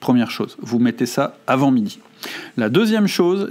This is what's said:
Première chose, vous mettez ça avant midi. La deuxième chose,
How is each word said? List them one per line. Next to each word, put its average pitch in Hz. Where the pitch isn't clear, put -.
Première 123
chose, -
vous 117
mettez 120
ça -
avant 135
midi. 107
La 110
deuxième 214
chose, 190